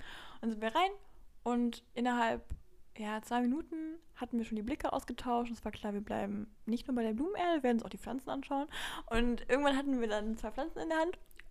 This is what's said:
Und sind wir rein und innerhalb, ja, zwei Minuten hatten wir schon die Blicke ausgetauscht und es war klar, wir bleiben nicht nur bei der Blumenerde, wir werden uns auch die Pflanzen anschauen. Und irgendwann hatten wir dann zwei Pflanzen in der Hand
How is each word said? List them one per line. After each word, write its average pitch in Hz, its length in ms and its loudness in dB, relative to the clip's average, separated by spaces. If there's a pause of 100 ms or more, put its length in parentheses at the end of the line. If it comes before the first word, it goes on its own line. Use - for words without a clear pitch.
(420)
Und 226 100 0
sind 214 100 -4
wir 226 140 0
rein 381 160 6 (520)
und 240 400 2 (120)
innerhalb, 240 480 2 (540)
ja, 214 260 -2
zwei 240 180 2
Minuten 320 560 0 (180)
hatten 240 220 -2
wir 226 80 2
schon 226 100 -4
die 214 80 -2
Blicke 277 300 -2
ausgetauscht 240 560 0
und 226 80 -6
es - 80 -10
war 208 60 -2
klar, 208 220 -4
wir 202 80 -2
bleiben 208 540 -2 (120)
nicht 233 200 -2
nur 262 80 0
bei 240 80 2
der 220 100 2
Blumenerde, 339 440 2
wir 262 60 -2
werden 240 140 6
uns 226 80 0
auch 190 40 -6
die 196 80 -10
Pflanzen - 320 -6
anschauen. 277 380 -2 (420)
Und 240 400 2
irgendwann 277 260 6
hatten 277 240 2
wir 233 80 2
dann 214 300 0
zwei 214 140 -4
Pflanzen 311 280 -4
in 330 100 -4
der 320 100 2
Hand 349 180 2 (320)